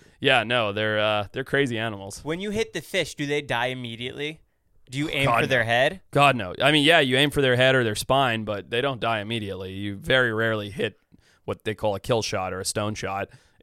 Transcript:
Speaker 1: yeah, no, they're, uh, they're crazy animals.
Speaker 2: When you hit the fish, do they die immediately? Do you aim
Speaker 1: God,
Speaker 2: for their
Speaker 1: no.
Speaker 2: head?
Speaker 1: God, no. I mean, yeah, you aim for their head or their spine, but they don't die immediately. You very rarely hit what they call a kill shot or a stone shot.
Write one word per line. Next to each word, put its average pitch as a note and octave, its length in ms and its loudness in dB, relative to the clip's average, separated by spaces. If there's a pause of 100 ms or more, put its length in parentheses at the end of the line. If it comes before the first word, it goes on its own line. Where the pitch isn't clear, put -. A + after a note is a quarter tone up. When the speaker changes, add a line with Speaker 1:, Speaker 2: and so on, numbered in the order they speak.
(200)
Speaker 1:
yeah, C3 240 4
no, A2+ 300 0
they're, G#2+ 260 0
uh, G#2+ 320 2
they're C3+ 140 -6
crazy C#3 320 0
animals. G2+ 460 -6
Speaker 2:
When D#3+ 180 -6
you G#3 100 -6
hit A3 220 -4
the - 80 -8
fish, - 340 -4
do D3 100 -6
they D3 160 -2
die B2 260 -2
immediately? B2+ 720 -8 (480)
Do B2+ 100 -8
you D3+ 100 -2
aim C#3 160 0
Speaker 1:
God, A#2+ 160 2
Speaker 2:
for D3 60 0
their B2+ 160 2
Speaker 1:
no. - 20 0
Speaker 2:
head? C3+ 360 2 (100)
Speaker 1:
God, C#3 240 6
no. F#2 260 -6
I C#3 100 6
mean, D3+ 120 4
yeah, D#3+ 160 6
you B2+ 180 4
aim C#3+ 140 4
for D3 100 0
their B2+ 140 4
head C3 200 6
or B2 80 4
their G#2+ 120 0
spine, B2+ 500 0
but G2+ 240 -6
they A#2 120 -2
don't C3 200 -4
die A2+ 180 0
immediately. G2 540 -6
You G2+ 220 -6
very B2+ 360 2
rarely A2 380 -2
hit A2 300 -6 (460)
what G2+ 180 -6
they G#2+ 120 -4
call G#2 200 -2
a F#2+ 40 -8
kill A2+ 220 0
shot F#2 320 -4
or F#2 60 -6
a F#2+ 60 -8
stone G#2+ 300 -2
shot. G2 340 -6 (320)